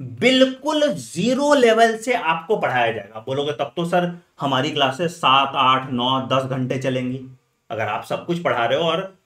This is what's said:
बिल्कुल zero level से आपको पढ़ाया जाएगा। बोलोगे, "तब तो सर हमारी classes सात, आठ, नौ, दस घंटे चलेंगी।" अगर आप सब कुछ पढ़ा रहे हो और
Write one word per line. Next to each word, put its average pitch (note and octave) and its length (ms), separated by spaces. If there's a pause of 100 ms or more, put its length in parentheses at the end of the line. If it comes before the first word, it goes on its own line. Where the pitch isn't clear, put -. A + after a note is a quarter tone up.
बिल्कुल C4 840
zero A#3+ 680
level A3+ 440
से B3 160
आपको E3+ 440
पढ़ाया B2 340
जाएगा। A2 280
बोलोगे, C#3 320
"तब C#3+ 260
तो F3 80
सर F3 320 (220)
हमारी C#3 320
classes D3 400
सात, C3+ 440
आठ, C3 360
नौ, B2+ 300
दस C3 220
घंटे C3 360
चलेंगी।" B2+ 480 (440)
अगर G#2+ 160
आप G#2+ 160
सब - 220
कुछ E3+ 160
पढ़ा A#2+ 240
रहे C3+ 140
हो E3 60
और E3 300 (100)